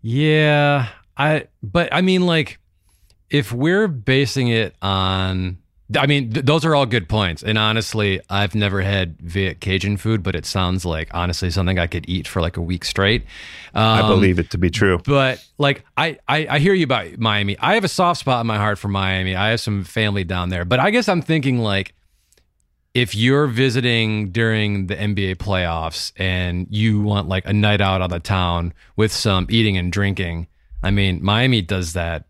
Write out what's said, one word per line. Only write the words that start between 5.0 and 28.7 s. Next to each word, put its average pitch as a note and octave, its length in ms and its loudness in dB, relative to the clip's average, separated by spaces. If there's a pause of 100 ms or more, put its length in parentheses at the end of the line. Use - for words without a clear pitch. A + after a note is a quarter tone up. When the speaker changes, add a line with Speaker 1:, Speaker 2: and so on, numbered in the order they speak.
Speaker 1:
I C#3 80 2
mean, C#3 260 2
th-, C3 140 -2
those D3+ 200 2
are D#3+ 100 4
all C#3 100 4
good G#2+ 240 -2
points. F#2+ 340 0
And G#2+ 140 0
honestly, G#2+ 720 0
I've G2+ 260 0
never G2+ 260 0
had F#2 400 -2
Viet F2 380 -2
Cajun G2 380 0
food, G#2+ 260 -2
but F#2 120 -2
it D#2+ 100 -6
sounds F#2 400 -2
like, E2 280 -4
honestly, F2 360 -2
something F2+ 300 0
I E2+ 80 0
could F2+ 220 -6
eat F2 180 -4
for, F#2 140 -4
like, E2+ 160 -2
a F2+ 40 -6
week E2+ 240 -4
straight. G2+ 400 0 (480)
Speaker 2:
I A2 280 4
Speaker 1:
Um, G#2+ 80 2
Speaker 2:
believe F#2+ 300 4
it G2 120 -2
to - 60 -6
be F2 120 2
true. F#2 360 2
Speaker 1:
But, C3+ 400 0 (120)
like, C#3+ 260 0 (140)
I, D#3 200 -2 (100)
I, D3+ 220 0
I D3 100 2
hear F#3 140 4
you F#3 100 2
about A2+ 360 -2
Miami. G#2 400 0
I D#3+ 160 2
have A3+ 80 0
a F#3 60 0
soft F3 300 0
spot B2 220 0
in A#2 60 -2
my G#2+ 100 -2
heart G#2 220 0
for - 100 -8
Miami. F#2+ 460 0
I G2+ 140 0
have A2+ 120 0
some G2+ 220 -2
family G2+ 400 -2
down F2+ 260 -4
there. F2+ 160 -4
But B2 140 2
I F3+ 120 2
guess A3+ 180 0
I'm F3 120 2
thinking, C#3 380 0
like, G2 340 -2 (1000)
if A#2+ 220 0
you're C3+ 320 2
visiting A2+ 840 0
during G#2+ 560 0
the F#2 120 -4
N G#2 140 -2
B F#2+ 180 -2
A F2+ 40 -4
playoffs E2 800 -4
and F2+ 520 -2
you G#2 320 2
want, G#2 280 0
like, F#2+ 160 -2
a G2+ 80 -2
night G#2 260 2
out F#2+ 220 2
on F2+ 80 -2
the F2 100 -4
town F2 540 -2 (240)